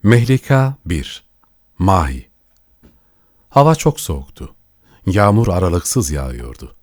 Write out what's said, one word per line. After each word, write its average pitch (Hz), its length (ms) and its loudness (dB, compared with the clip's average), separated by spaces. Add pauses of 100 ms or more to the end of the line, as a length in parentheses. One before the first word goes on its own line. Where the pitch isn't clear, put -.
Mehlika 131 720 2 (100)
bir. 80 380 -8 (540)
Mahi. 87 500 0 (1200)
Hava 151 260 4
çok - 240 -2
soğuktu. - 560 -12 (500)
Yağmur 104 420 2
aralıksız 87 640 -2
yağıyordu. 65 720 -10